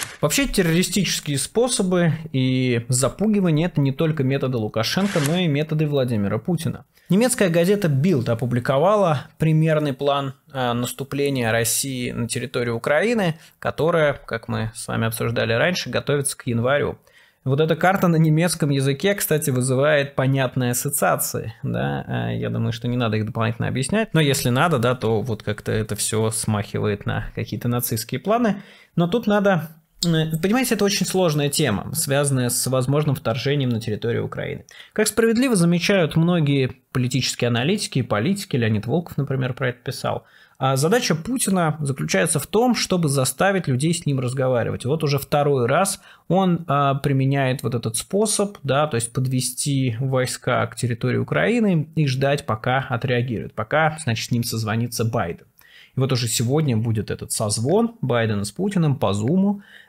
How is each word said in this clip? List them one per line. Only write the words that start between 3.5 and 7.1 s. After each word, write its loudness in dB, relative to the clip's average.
это 0
не 2
только 0
методы 0
Лукашенко, 0
но 0
и 2
методы 0
Владимира 0
Путина. -4
Немецкая 2